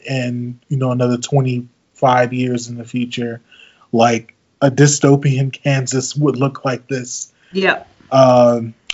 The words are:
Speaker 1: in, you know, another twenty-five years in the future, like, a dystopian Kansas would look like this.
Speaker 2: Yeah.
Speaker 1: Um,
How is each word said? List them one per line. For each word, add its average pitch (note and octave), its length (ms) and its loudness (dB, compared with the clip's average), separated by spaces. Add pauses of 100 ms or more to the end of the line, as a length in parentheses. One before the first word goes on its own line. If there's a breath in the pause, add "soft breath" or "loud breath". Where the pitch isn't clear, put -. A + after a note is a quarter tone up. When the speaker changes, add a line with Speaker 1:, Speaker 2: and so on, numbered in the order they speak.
Speaker 1:
in, B2 640 -6
you C#3+ 80 -4
know, C3 140 -2
another B2 260 0
twenty-five B2+ 1160 -2
years B2 340 -4
in A#2+ 80 -12
the A2+ 80 -14
future, A#2+ 560 -8 (520 soft breath)
like, A2+ 420 2 (260)
a C#3 100 4
dystopian C#3 840 2
Kansas C3 640 -4
would C#3+ 200 0
look C3+ 280 -4
like B2+ 240 -6
this. B2+ 440 -10 (200)
Speaker 2:
Yeah. F#3 320 -2 (260)
Speaker 1:
Um, A#2+ 640 4 (200)